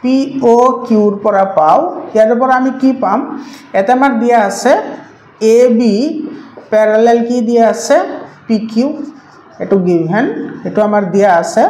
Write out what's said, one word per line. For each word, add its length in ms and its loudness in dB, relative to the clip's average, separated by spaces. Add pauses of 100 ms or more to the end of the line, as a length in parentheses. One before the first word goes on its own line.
পি 140 0 (360)
অ' 200 4 (140)
কিউৰ 260 2 (120)
পৰা 200 2 (140)
পাওঁ। 240 4 (320)
ইয়াৰ 180 4 (100)
পৰা 200 0
আমি 180 0
কি 100 2 (120)
পাম? 180 -2 (540)
ইয়াতে 240 0
আমাৰ 220 2
দিয়া 200 2 (100)
আছে 240 0 (680)
এ 160 4 (200)
বি 160 2 (760)
parallel 560 2
কি 100 -2 (100)
দিয়া 200 2
আছে? 300 0 (500)
পি 80 0 (160)
কিউ। 160 0 (720)
এইটো 180 -2 (100)
given, 380 0 (400)
এইটো 220 -4
আমাৰ 240 0
দিয়া 180 2 (120)
আছে। 280 -2